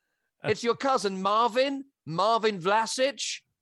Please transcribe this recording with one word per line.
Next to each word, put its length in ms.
It's 180
your 140
cousin, 440
Marvin, 640
Marvin 540
Vlasic. 800